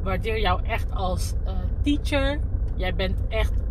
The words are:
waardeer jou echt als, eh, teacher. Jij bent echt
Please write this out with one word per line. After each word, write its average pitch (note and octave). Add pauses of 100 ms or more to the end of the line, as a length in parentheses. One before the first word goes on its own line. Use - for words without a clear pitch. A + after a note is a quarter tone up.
waardeer G#3
jou F#3+
echt A3
als, F#3 (100)
eh, F#3+ (280)
teacher. C#4+ (360)
Jij F#3
bent F#3
echt - (180)